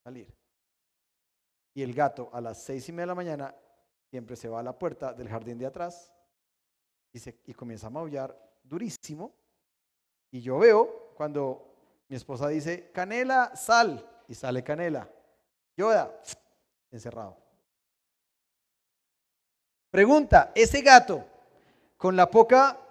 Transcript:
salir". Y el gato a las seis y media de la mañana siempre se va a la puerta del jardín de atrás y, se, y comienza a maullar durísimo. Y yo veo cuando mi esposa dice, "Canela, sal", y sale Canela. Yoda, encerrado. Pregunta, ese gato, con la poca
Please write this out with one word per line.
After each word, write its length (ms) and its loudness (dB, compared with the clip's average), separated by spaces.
salir". 300 -20
Y 100 -12
el 100 -10
gato 400 -4
a 80 -12
las 180 -12
seis 300 -12
y 20 -16
media 120 -10
de 40 -6
la 80 -8
mañana 400 -12
siempre 260 -14
se 140 -16
va 100 -10
a 40 -10
la 140 -14
puerta 360 -8
del 160 -16
jardín 280 -10
de 80 -10
atrás 480 -14
y, 60 -20
se, 260 -20
y 80 -20
comienza 340 -16
a 40 -14
maullar 460 -10
durísimo. 680 -14
Y 100 -14
yo 180 -4
veo 560 4
cuando 600 -8
mi 80 -14
esposa 320 -8
dice, 440 -8
"Canela, 640 -2
sal", 520 0
y 80 -18
sale 280 -6
Canela. 460 -8
Yoda, 360 0
encerrado. 460 -16
Pregunta, 680 6
ese 260 2
gato, 440 8
con 180 0
la 140 4
poca 500 6